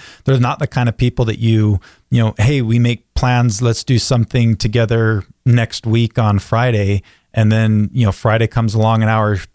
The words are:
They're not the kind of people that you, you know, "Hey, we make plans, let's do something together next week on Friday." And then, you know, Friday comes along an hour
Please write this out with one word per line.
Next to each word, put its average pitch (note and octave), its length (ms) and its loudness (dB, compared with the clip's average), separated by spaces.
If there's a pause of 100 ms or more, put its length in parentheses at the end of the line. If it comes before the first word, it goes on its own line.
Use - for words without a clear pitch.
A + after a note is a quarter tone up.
(260)
They're C3+ 140 2
not B2 200 -2
the C#3+ 80 -2
kind B2 220 -2
of - 80 -4
people A#2+ 280 0
that A2 120 -4
you, G#2+ 420 2 (300)
you A#2 120 2
know, A2 180 0
"Hey, C3+ 240 0
we A#2 160 0
make A#2+ 340 -2
plans, B2 480 0
let's A#2 220 -2
do B2 160 0
something A#2 560 0
together A2 680 0 (220)
next A#2+ 400 0
week A2+ 320 0
on G#2 220 2
Friday." G#2 640 -2 (300)
And G#2+ 180 2
then, G#2+ 420 0
you A#2+ 100 0
know, G2 80 2
Friday A2+ 360 0
comes A2+ 260 -2
along A2 300 2
an A2 60 2
hour G#2+ 280 0 (160)